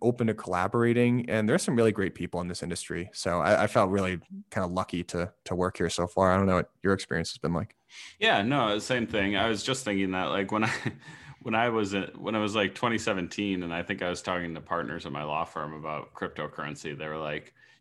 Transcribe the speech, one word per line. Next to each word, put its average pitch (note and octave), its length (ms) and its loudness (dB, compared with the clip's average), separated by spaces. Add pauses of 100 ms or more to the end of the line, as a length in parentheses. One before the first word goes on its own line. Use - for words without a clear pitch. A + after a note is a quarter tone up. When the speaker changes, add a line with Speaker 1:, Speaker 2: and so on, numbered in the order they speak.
Speaker 1:
open B2 260 2
to A2 60 2
collaborating. A#2 960 2
And G#2+ 180 2
there's D3+ 140 4
some C#3+ 140 0
really A2+ 160 6
great G2 240 -2
people F2 260 -4
in F2+ 60 -4
this F2 160 -6
industry. F2 500 -6
So F2 260 -2
I, E2 240 4
I G#2+ 40 2
felt G2+ 240 4
really F#2 280 0 (300)
kind G2 160 -2
of F2 60 -4
lucky F2+ 340 -2
to, F2 260 -4 (140)
to F#2 100 -4
work F2+ 220 0
here E2+ 120 2
so F2 180 0
far. F#2+ 240 4
I F#2 60 6
don't F#2+ 100 4
know F#2 80 6
what F2 140 2 (140)
your G2 100 4
experience E2 380 -2
has - 60 -10
been E2 160 -2
like. E2 220 -4 (440)
Speaker 2:
Yeah, G3 220 4
no, A2+ 380 2
same A#2 280 0
thing. G2+ 280 0
I G2+ 140 4
was G#2+ 140 -2
just C3 220 -2
thinking G2 260 0
that, F#2 140 0
like, G2 260 0
when G#2+ 120 2
I, A2 80 2 (340)
<laughs> - 360 -18
when A2+ 140 -2
I A#2 140 4
was, A2 240 0
uh, G2 220 -2
when G#2 200 -4
I A2 40 2
was, G#2 160 0
like, G2 200 2
twenty A#2 220 0
seventeen, F#2+ 640 -2
and E2+ 100 -4
I E2+ 100 -4
think F#2+ 180 -6
I F2+ 80 -2
was F2 120 -4
talking F2 320 -2
to D#2 80 -10
partners E2 440 -6
at E2 60 -8
my C#2+ 120 -6
law D2+ 220 -2
firm D#2 280 -8
about D2+ 400 -8
cryptocurrency, D2+ 840 -8
they D#2 100 -8
were D#2 100 -6
like, D2+ 360 -8 (280)